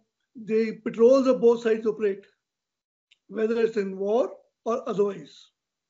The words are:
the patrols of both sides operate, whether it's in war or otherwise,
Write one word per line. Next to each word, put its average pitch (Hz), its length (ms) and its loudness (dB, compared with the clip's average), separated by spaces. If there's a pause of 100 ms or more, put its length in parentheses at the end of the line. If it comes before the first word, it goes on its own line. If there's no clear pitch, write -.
(360)
the 220 380 -2 (100)
patrols 247 440 4
of 220 140 2
both 233 220 4
sides 226 220 0
operate, 208 400 -4 (1040)
whether 220 340 -2
it's 226 160 0
in 196 200 -4
war 214 340 -2 (340)
or 233 220 -4
otherwise, 190 600 -6 (420)